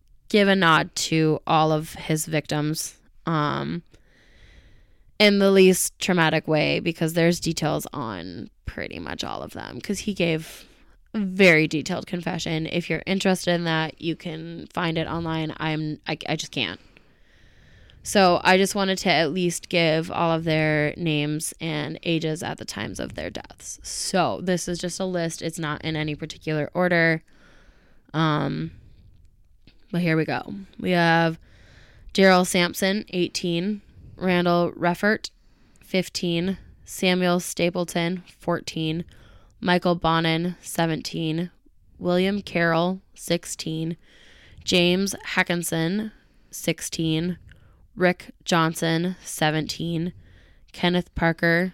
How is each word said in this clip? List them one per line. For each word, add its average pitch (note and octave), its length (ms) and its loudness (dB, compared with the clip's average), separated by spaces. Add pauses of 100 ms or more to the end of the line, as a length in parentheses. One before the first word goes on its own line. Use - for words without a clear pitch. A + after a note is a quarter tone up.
(300)
give G3+ 180 6
a G3 80 6
nod E3 400 4
to D#3 500 2
all D#3 260 4
of D#3 240 -2
his D#3 300 -2
victims, D3+ 680 -4 (300)
um, D3 580 -2 (1400)
in G3+ 200 8
the G3 120 6
least F#3 480 6
traumatic D#3+ 480 2
way, D3+ 320 2
because E3 340 -2
there's E3+ 260 4
details D#3 540 -2
on F#2 560 -10 (160)
pretty - 340 -10
much D#2+ 240 -8
all A1 180 -8
of - 100 -12
them, - 300 -12
'cause G3 180 -6
he G#3 140 -6
gave E3 520 -4 (480)
a A3+ 60 -4
very F#3 480 6
detailed D#3+ 400 -6
confession. E3+ 580 -4
If - 240 -4
you're D#3+ 160 -4
interested F#3+ 480 0
in E3+ 120 0
that, D#3+ 360 -2
you E3 140 -4
can E3 580 -12
find E3 240 -2
it D#3+ 100 -2
online. D#3+ 500 -4
I'm, D#3 500 -4
I, D#3+ 100 -4 (100)
I D#3+ 80 -4
just - 160 -8
can't. F#2 280 -4 (1200)
So F#3 420 4
I F#3 140 6
just F#3+ 180 2
wanted F#3+ 240 0
to F#3+ 100 0
at D3+ 220 4
least F3 380 -2
give E3 420 2
all E3 200 0
of E3 120 0
their D#3 540 2
names D3+ 640 -2
and D#3 420 -6
ages D#3+ 400 -2
at - 140 -6
the - 80 -14
times - 340 -8
of - 140 -8
their E2 160 -8
deaths. - 540 -14
So - 600 -2
this F3+ 240 -2
is F3 120 -6
just F3 200 -6
a G3 60 -4
list. E3+ 360 -4
It's E3 180 -6
not D3+ 260 -6
in D#3+ 100 -4
any D3+ 200 -4
particular D#3 580 -4
order. E3+ 500 2 (880)
Um, D3+ 580 0 (1200)
but F3 100 -2
here D#3+ 160 2
we D#3 80 2
go. D3 280 -4 (260)
We F#3 120 -2
have E3 480 4 (760)
Daryl F#3 320 6
Sampson, F#3+ 640 0
eighteen, F3+ 720 -2 (360)
Randall F3 560 2
Reffert, F3 560 -2 (520)
fifteen, F3+ 760 -2 (260)
Samuel F3+ 560 0
Stapleton, F3 840 -2 (140)
fourteen, E3 680 -4 (560)
Michael F3+ 340 2
Bonin, E3 640 0
seventeen, E3 880 -4 (460)
William F#3 440 0
Carroll, E3+ 580 0 (160)
sixteen, D#3+ 800 -4 (680)
James F#3 500 2 (200)
Hackinson, F3 760 -2 (400)
sixteen, E3 840 -4 (580)
Rick F3+ 360 0 (120)
Johnson, E3 800 0
seventeen, E3 880 -2 (580)
Kenneth F3 420 -2
Parker, E3+ 600 0